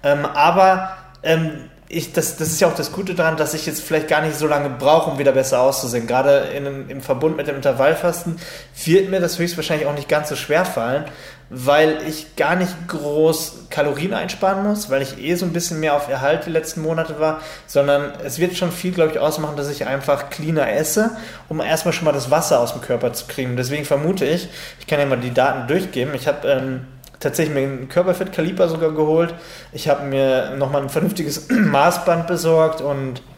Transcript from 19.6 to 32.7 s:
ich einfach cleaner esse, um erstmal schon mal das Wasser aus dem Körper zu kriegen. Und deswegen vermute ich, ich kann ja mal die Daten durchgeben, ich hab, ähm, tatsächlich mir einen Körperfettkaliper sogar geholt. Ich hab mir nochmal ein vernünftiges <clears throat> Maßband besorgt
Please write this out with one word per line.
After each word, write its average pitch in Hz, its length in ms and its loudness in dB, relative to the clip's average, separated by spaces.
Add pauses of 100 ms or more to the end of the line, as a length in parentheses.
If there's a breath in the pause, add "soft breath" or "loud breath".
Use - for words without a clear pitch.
ich 143 160 -6
einfach 135 460 -2
cleaner 151 420 0
esse, 156 380 0 (380 loud breath)
um 151 120 -6
erstmal 160 320 0
schon 165 120 -4
mal 151 80 4
das 135 180 -2
Wasser 151 300 4
aus 120 120 0
dem 120 100 -10
Körper 120 320 -2
zu - 120 -10
kriegen. 127 240 -4
Und 123 60 -2
deswegen 135 280 -2
vermute 151 400 0
ich, 170 240 0 (300 loud breath)
ich - 80 -16
kann 151 140 2
ja 143 60 2
mal 131 120 2
die 123 160 -6
Daten 127 320 2
durchgeben, 143 480 -2
ich - 140 -4
hab, - 160 -2
ähm, 131 420 -2 (320)
tatsächlich 151 360 -2
mir 135 80 0
einen 135 260 -6
Körperfettkaliper 185 800 0
sogar 160 240 0
geholt. 160 420 2 (380 loud breath)
Ich 127 160 -6
hab 143 160 2
mir 135 520 0
nochmal 139 260 0
ein 135 60 -6
vernünftiges 151 600 -4
<clears throat> - 20 -4
Maßband 170 760 4
besorgt 160 540 2